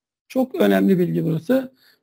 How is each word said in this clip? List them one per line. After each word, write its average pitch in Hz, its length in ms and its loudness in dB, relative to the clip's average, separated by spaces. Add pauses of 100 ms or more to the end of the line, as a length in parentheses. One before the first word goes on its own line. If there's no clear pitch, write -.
(280)
Çok 262 280 -4
önemli 196 440 2
bilgi 165 260 -2
burası. 247 480 -2 (300)